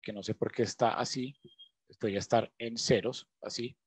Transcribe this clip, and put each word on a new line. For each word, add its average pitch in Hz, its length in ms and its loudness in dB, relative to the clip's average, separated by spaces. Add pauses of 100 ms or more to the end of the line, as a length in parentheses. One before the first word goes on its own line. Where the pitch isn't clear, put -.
que 110 120 -10
no 101 100 -10
sé 107 140 -4
por - 160 -2
qué 123 100 0
está 110 300 2
así, 127 440 -4 (520)
esto - 180 -6
debería 98 140 0
estar - 360 2
en 117 220 -6
ceros, 117 500 2 (140)
así. 123 340 -8 (100)